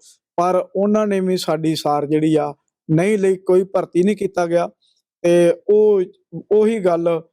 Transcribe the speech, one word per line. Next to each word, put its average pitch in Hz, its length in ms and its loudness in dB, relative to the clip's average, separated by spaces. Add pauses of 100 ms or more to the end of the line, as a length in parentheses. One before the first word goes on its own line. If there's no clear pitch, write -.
(360)
ਪਰ 180 400 -2
ਉਹਨਾਂ 208 300 0
ਨੇ 196 140 -2
ਵੀ 185 160 -2
ਸਾਡੀ 160 400 -4
ਸਾਰ 147 300 -4
ਜਿਹੜੀ 156 300 0
ਆ 147 180 -4 (360)
ਨਹੀਂ 190 280 0
ਲਈ, 190 180 0
ਕੋਈ 190 280 0
ਭਰਤੀ 180 380 -4
ਨਹੀਂ 208 140 0
ਕੀਤਾ 185 300 -4
ਗਿਆ। 170 240 0 (520)
ਤੇ 175 320 4 (140)
ਉਹ, 208 340 4 (500)
ਉਹੀ 214 280 2
ਗੱਲ 170 400 0 (120)